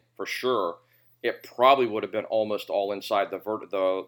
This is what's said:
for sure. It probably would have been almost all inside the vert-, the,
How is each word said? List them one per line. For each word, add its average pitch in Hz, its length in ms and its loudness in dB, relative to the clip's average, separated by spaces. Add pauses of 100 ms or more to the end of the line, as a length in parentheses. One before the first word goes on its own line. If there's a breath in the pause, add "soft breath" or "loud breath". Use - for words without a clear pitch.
(180)
for 98 80 -8
sure. 101 520 -2 (440 soft breath)
It - 220 -4
probably 127 420 4
would 107 180 -2
have 95 80 -6
been 107 140 -4
almost 107 460 -2
all 98 200 0
inside 98 380 0
the 98 80 -6
vert-, 104 320 -6
the, 95 380 0